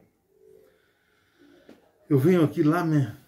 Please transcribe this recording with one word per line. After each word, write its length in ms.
Eu 100
venho 240
aqui 180
lame-, 460